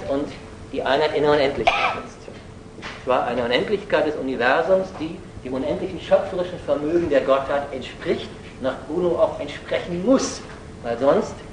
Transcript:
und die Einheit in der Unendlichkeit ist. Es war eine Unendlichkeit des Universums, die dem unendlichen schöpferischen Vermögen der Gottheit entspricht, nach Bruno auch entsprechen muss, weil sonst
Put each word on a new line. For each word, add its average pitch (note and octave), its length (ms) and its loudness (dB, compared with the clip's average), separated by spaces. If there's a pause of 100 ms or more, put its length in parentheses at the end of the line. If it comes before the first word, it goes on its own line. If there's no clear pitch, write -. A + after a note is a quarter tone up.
(100)
und C#3+ 160 0 (460)
die C#3 100 -4
Einheit C#3+ 320 4
in C#3 80 2
der D3 100 6
Unendlichkeit - 720 2
ist. - 120 -16 (840)
Es - 60 -10
war B2+ 200 2
eine A#2+ 180 0
Unendlichkeit D#3 640 2
des D3 100 -2
Universums, C3+ 720 2 (100)
die E3 180 -6 (280)
dem C3 100 -6
unendlichen D3+ 460 -4
schöpferischen F#3 640 2
Vermögen D3+ 440 2
der C3+ 100 6
Gottheit C3+ 420 2 (100)
entspricht, C3+ 560 -4 (320)
nach C3 140 -2 (140)
Bruno E3+ 280 2
auch C3 220 2
entsprechen E3+ 640 -4
muss, - 360 4 (420)
weil A#2 160 -2
sonst D#3+ 360 4 (180)